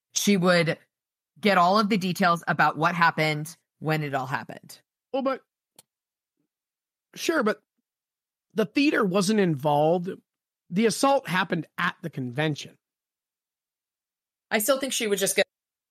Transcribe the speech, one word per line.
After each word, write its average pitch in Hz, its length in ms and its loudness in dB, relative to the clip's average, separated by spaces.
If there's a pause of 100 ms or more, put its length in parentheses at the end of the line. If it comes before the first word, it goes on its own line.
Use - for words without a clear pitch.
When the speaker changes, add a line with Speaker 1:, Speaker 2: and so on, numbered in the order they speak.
(140)
Speaker 1:
She 202 220 2
would 175 400 2 (640)
get 196 180 2
all 180 200 4
of 214 100 2
the 220 80 0
details 175 500 0
about 151 300 0
what 165 180 0
happened 156 600 0 (220)
when 151 240 -2
it 139 120 -6
all 131 120 -4
happened. - 520 -10 (340)
Speaker 2:
Well, 269 100 -2
but 262 180 -4 (1700)
sure, 320 280 -2
but 208 180 -2 (920)
the 214 120 0
theater 285 380 0
wasn't 202 360 2
involved. 156 680 2 (600)
The 202 160 0
assault 269 420 2
happened 180 380 -2 (120)
at 175 240 -2
the 165 80 -10
convention. 143 680 -6 (1700)
Speaker 1:
I 220 80 0
still 269 200 0
think 277 140 -6
she 233 140 -2
would 202 120 0
just 190 180 -2
get 196 100 2 (440)